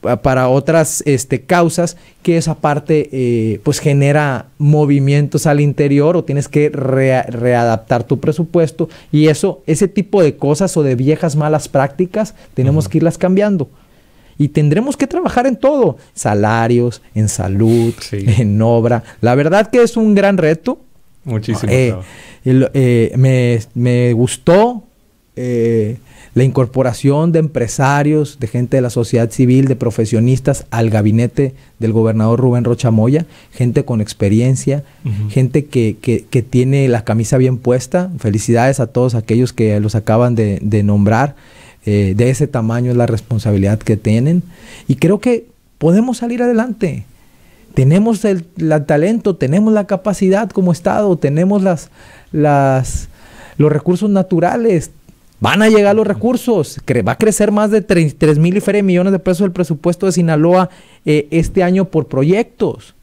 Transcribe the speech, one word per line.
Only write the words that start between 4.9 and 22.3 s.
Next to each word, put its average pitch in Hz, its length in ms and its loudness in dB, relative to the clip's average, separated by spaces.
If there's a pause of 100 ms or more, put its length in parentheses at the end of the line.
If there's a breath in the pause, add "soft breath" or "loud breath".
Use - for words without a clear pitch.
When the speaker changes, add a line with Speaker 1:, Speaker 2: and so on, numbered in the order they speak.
Speaker 1:
al 147 140 2
interior 143 560 2
o 160 80 -2
tienes 143 240 -4
que 147 200 2
rea-, 131 540 0
readaptar 120 800 0
tu 127 160 -2
presupuesto. 160 720 -2 (240 loud breath)
Y 151 140 4
eso, 156 380 -2
ese 160 220 0
tipo 196 340 0
de 147 140 2
cosas 151 400 -2
o 160 80 0
de 135 120 0
viejas 143 420 0
malas 151 320 -2
prácticas, 180 680 -2 (180 loud breath)
tenemos 143 320 0
Speaker 2:
Ujú. - 60 -12
Speaker 1:
que 165 60 0
irlas 160 200 0
cambiando. 190 520 0 (720 soft breath)
Y 147 60 0
tendremos 156 480 0
que - 100 -2
trabajar 277 420 -2
en 262 100 -2
todo, 262 400 0 (160 soft breath)
salarios, 113 880 0 (120)
en 107 140 0
salud, 113 720 0
Speaker 2:
Sí. 101 240 -10 (140)
Speaker 1:
en 107 240 0
obra. 117 420 2 (160 loud breath)
La 120 160 2
verdad 160 340 2
que 240 140 4
es 233 140 0
un 220 180 2
gran 196 220 2
reto. 160 420 -2 (460)
Speaker 2:
Muchísimo 110 440 -4
Speaker 1:
Eh, 127 200 2
Speaker 2:
trabajo. 92 180 -8 (380 loud breath)